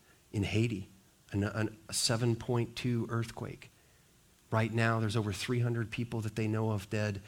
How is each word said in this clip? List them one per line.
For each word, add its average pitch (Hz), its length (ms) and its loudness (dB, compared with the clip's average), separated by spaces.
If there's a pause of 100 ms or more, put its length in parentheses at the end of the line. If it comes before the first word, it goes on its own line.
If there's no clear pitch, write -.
(320)
in 101 120 2
Haiti, 110 440 0 (440)
an, 101 120 2
an, 107 320 -2 (120)
a - 40 -10
seven 117 420 2
point 117 400 0
two 120 360 0
earthquake. 113 600 -6 (800)
Right 110 220 2
now, 113 260 4
there's 110 180 2
over 107 160 2
three 123 280 -2
hundred 117 300 0
people 117 320 -4
that 107 140 -4
they 110 120 0
know 110 220 2
of 101 200 -2
dead. 104 380 0